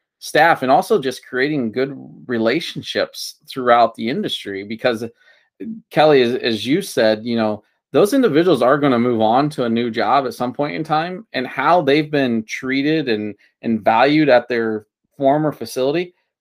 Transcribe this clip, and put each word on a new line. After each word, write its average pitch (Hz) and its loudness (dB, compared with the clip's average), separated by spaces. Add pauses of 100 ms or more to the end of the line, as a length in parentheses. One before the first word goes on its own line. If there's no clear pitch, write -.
(200)
staff 156 2
and 127 2
also 175 2
just 127 -6
creating 127 -2
good 135 -4 (340)
relationships 117 -4 (140)
throughout 120 2
the 113 -6
industry. 120 -6
Because, 113 -4 (840)
Kelly, 147 4
as, 120 2
as 113 -4
you 151 0
said, 110 0
you 120 -4
know, 107 -2 (280)
those 190 4
individuals 170 4
are 131 4
gonna 139 2
move 120 0
on 120 2
to 131 -4
a 117 -2
new 117 -2
job 117 0
at 117 -6
some 123 -6
point 151 -6
in 160 -6
time, 165 -4
and 131 -4
how 156 2
they've 147 2
been 127 0
treated 139 -4
and, 104 -4 (260)
and 110 -2
valued 139 4
at 120 4
their 113 -4 (300)
former 143 2
facility, 143 -4 (260)